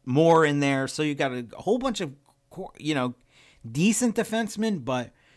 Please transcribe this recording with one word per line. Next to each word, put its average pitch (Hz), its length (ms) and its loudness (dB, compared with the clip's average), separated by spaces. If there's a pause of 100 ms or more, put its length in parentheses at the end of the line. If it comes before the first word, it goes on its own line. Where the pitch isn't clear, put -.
Moore 160 400 6
in 143 140 0
there. 135 280 0
So - 140 -6
you 147 120 -2
got 139 180 -2
a, 123 220 -8
a - 60 -16
whole 214 160 0
bunch 247 240 -4
of, 139 140 -6 (340)
co-, - 300 -14
you 151 160 -4
know, 127 200 -2 (560)
decent 208 460 2
defensemen, 214 640 -4
but 123 300 -6 (240)